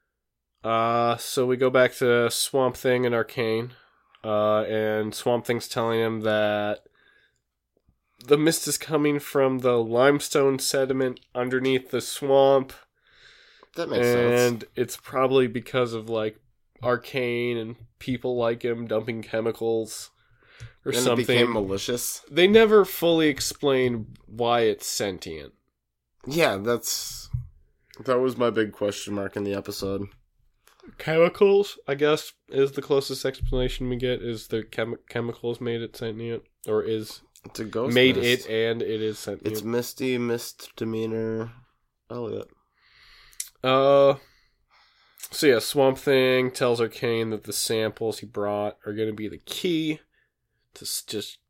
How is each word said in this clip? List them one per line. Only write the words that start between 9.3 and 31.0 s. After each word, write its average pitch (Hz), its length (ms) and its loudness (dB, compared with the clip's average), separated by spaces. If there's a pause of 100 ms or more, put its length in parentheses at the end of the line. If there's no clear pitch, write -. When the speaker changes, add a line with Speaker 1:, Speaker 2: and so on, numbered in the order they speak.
Speaker 1:
the 123 220 2
limestone 135 760 2
sediment 131 640 -2 (140)
underneath 127 560 0
the 120 120 -2
swamp. 135 680 4 (1040)
Speaker 2:
That 165 120 -6
makes 120 180 0
sense. 120 340 4
Speaker 1:
And 120 240 2 (120)
it's 120 220 -4
probably 131 480 2
because 120 480 -4
of, 110 160 -8
like, 110 280 -4 (440)
Arcane 120 760 -2
and 113 200 -8 (220)
people 123 380 -4
like 117 260 0
him 117 240 -4
dumping 113 360 -4
chemicals 113 880 -4 (760)
or 135 80 -4
Speaker 2:
And 117 80 0
Speaker 1:
something. 123 240 2
Speaker 2:
it - 20 -2
became 120 280 2
malicious. 101 760 -4
Speaker 1:
They 165 160 4
never 214 380 8
fully 165 440 2
explain 127 800 0 (180)
why 117 360 0
it's 107 240 0
sentient. 85 680 -8 (720)
Speaker 2:
Yeah, 139 300 0
that's, - 720 -6 (760)
that 127 160 2
was 127 160 0
my 120 140 2
big 107 220 0
question 104 420 -6
mark 98 220 -6
in 104 80 -4
the 101 100 -2
episode. 98 480 -6 (960)
Speaker 1:
Chemicals, 185 880 2